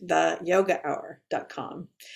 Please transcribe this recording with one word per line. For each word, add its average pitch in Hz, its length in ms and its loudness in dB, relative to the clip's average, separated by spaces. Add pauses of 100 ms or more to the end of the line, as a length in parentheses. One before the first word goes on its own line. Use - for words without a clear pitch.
the 165 380 4
yoga 180 420 2
hour - 360 -6 (100)
dot - 180 -4
com. - 380 -10 (280)